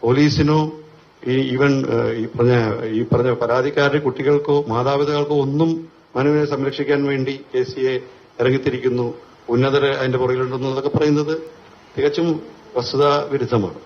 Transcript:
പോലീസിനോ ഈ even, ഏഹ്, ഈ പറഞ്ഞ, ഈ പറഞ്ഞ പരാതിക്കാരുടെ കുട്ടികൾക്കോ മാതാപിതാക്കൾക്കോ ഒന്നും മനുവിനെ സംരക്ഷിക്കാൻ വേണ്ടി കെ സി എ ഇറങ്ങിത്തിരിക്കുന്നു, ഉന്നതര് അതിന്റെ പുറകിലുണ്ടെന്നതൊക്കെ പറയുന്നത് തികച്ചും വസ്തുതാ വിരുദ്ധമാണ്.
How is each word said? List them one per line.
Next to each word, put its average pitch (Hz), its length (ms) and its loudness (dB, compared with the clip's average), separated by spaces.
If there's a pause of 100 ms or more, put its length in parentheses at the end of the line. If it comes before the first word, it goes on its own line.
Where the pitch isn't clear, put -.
പോലീസിനോ 147 560 4 (680)
ഈ 127 300 0
even, 139 160 4 (180)
ഏഹ്, 117 240 0
ഈ 117 120 -4
പറഞ്ഞ, 120 280 2 (300)
ഈ 110 180 -2
പറഞ്ഞ 123 300 0
പരാതിക്കാരുടെ 127 680 0
കുട്ടികൾക്കോ 143 680 0
മാതാപിതാക്കൾക്കോ 143 680 0
ഒന്നും 147 360 0 (460)
മനുവിനെ 147 300 2
സംരക്ഷിക്കാൻ 143 580 -2
വേണ്ടി 135 360 -2 (140)
കെ 127 80 2
സി 127 180 -6
എ 131 140 0 (460)
ഇറങ്ങിത്തിരിക്കുന്നു, 123 760 0 (340)
ഉന്നതര് 135 420 2
അതിന്റെ 131 280 -2
പുറകിലുണ്ടെന്നതൊക്കെ 131 800 -2
പറയുന്നത് 151 360 2 (640)
തികച്ചും 147 300 0 (480)
വസ്തുതാ 143 560 0
വിരുദ്ധമാണ്. 113 540 -2